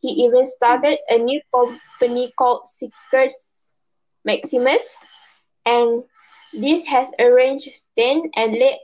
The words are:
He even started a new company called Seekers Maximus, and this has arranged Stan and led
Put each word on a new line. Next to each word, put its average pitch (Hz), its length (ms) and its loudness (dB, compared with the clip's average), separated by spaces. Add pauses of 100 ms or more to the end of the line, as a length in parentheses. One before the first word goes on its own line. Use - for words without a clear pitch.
He 247 240 -2
even 247 220 4
started 254 520 0 (100)
a 233 100 2
new 254 220 -2 (120)
company 240 840 -2
called 247 280 0
Seekers - 840 -4 (760)
Maximus, 247 580 -2 (840)
and 240 380 0 (480)
this 294 340 -2
has 262 320 -2
arranged 254 560 4
Stan 285 600 -2
and 220 180 -2
led 254 320 0